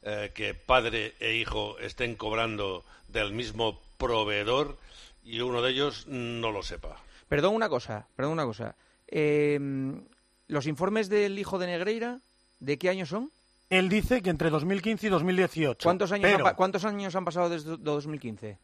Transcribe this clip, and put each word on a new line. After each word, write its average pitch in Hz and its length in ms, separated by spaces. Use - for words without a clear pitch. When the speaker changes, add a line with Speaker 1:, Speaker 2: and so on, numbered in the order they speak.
Speaker 1:
eh, 104 300
que 104 220
padre 113 640
e 113 160
hijo 107 460
estén 117 340
cobrando 107 720
del 104 240
mismo 110 480
proveedor 117 800
y 113 160
uno 123 200
de 127 120
ellos 135 340
no 117 460
lo 98 100
sepa. 80 360
Speaker 2:
Perdón, 156 280
una 226 120
cosa, 110 460
perdón, 139 200
una 160 100
cosa. 113 320
Em, 147 960
¿los 143 200
informes 190 420
del 202 300
hijo 190 200
de 180 80
Negreira, 220 540
de 143 180
qué 180 120
año 190 160
son? 214 240
Speaker 3:
Él 185 180
dice 214 340
que 180 80
entre 165 200
dos 151 140
mil 190 180
quince 220 240
y 214 40
dos 170 140
mil 185 120
dieciocho, 160 520
Speaker 2:
¿Cuántos 180 240
años 202 140
han 202 60
Speaker 3:
pero 175 120
Speaker 2:
pa-, 185 100
cuántos 190 300
años 202 320
han 185 80
pasado 175 240
desde 160 220
do-, 165 80
dos 147 280
mil 151 140
quince? 107 440